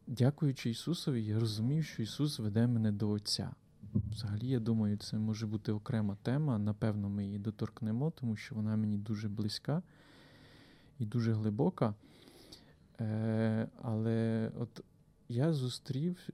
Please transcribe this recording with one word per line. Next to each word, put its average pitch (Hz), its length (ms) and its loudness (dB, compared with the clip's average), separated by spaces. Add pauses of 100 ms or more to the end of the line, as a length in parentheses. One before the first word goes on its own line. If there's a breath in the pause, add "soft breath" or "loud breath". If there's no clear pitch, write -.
дякуючи 131 640 2
Ісусові, 123 560 -2
я 107 140 2
розумію, 117 440 2
що - 200 -4
Ісус 143 360 -2
веде 110 280 4
мене 110 240 4
до 104 180 0
Отця. 104 420 -2 (420)
Взагалі, 107 540 0
я 127 120 2
думаю, 110 380 2
це - 200 -6
може 107 300 -2
бути 107 240 -2
окрема 107 520 -2
тема, 135 340 2
напевно, 104 520 0
ми 101 160 -2
її 104 140 -4
доторкнемо, 110 720 -2
тому 117 240 -2
що - 200 -10
вона 107 200 0
мені 107 220 2
дуже 104 320 -4
близька 107 540 -2 (1160 loud breath)
і 117 60 -2
дуже 113 280 2
глибока. 107 600 2 (1040 loud breath)
Е, 110 680 0 (140)
але 113 800 0
от - 240 -8 (460)
я 135 240 2
зустрів 135 800 -4